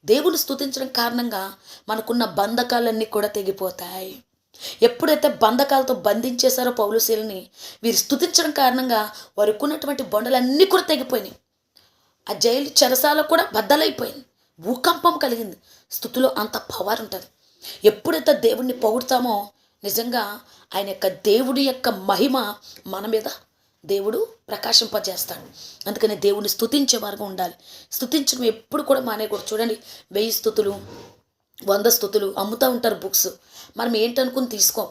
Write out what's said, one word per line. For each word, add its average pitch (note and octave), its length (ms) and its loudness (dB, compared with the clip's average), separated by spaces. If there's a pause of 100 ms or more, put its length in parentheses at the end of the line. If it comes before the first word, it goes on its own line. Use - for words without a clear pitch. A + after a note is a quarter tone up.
దేవుని D4+ 320 4
స్తుతించడం C4+ 500 -6
కారణంగా A#3+ 640 -4 (360)
మనకున్న A3 360 -2
బంధకాలన్నీ A3 800 0
కూడా G#3 220 -2
తెగిపోతాయి. F#3+ 960 -6 (580)
ఎప్పుడైతే D4 460 4
బంధకాలతో C4 680 4
బంధించేశారో B3 800 0
పౌలు A3+ 280 0
శీలని, G#3+ 500 -2 (340)
వీరు A3+ 120 2
స్తుతించడం D#4 560 2
కారణంగా B3+ 600 2 (260)
వారికి G#3 260 2
ఉన్నటువంటి C#4+ 400 -2
బండలన్నీ B3+ 640 4
కూడా F#4+ 180 2
తెగిపోయినాయి. B3+ 520 -2 (920)
ఆ G3+ 40 -2
జైలు A#3+ 500 2
చెరసాల C#4 380 4
కూడా D#4+ 340 2
బద్దలైపోయింది, C#4+ 680 0 (340)
భూకంపం C4 580 0
కలిగింది. A#3 400 -4 (340)
స్తుతిలో B3+ 460 0
అంత G#3+ 200 -4
పవర్ G#3 440 -4
ఉంటది. G3 240 -12 (600)
ఎప్పుడైతే D4+ 480 4
దేవుణ్ణి A#3 400 2
పొగుడుతామో A#3+ 760 0 (340)
నిజంగా A3 560 -4 (360)
ఆయన G3 120 -2
యొక్క, F#3+ 200 -4
దేవుడి A#3+ 540 2
యొక్క C4 280 0
మహిమ G#3 680 0 (320)
మన F#3+ 180 -8
మీద A3 180 0 (640)
దేవుడు G3+ 420 -2 (200)
ప్రకాశింపజేస్తాడు. G3+ 960 -2 (480)
అందుకని G#3+ 260 0
దేవుణ్ణి G3+ 340 0
స్తుతించే B3 500 0
వారుగా G#3 260 -8
ఉండాలి. F#3 280 -6 (380)
స్తుతించడం C4 520 -2
ఎప్పుడు A#3 400 -2
కూడా C4 180 2
మానేయకూడదు. G#3+ 520 -6
చూడండి, A3 260 -2 (320)
వెయ్యి G#3+ 200 -2
స్తుతులు, G3+ 500 -2 (840)
వంద G3+ 200 2
స్తుతులు G3+ 520 2
అమ్ముతూ A#3 320 0
ఉంటారు A#3 260 0
బుక్స్. F#3+ 320 -2 (500)
మనం A#3 200 0
ఏంటనుకుని B3 500 0
తీసుకోం G#3 440 -2